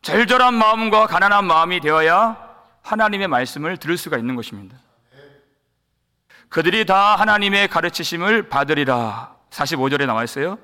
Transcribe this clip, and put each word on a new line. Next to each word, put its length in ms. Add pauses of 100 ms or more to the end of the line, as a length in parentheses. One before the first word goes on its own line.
절절한 520
마음과 540
가난한 380
마음이 340
되어야 560 (460)
하나님의 440
말씀을 500
들을 220
수가 200
있는 180
것입니다. 400 (1700)
"그들이 380
다 300
하나님의 500
가르치심을 840
받으리라." 840 (160)
사십오 380
절에 180
나와 160
있어요. 420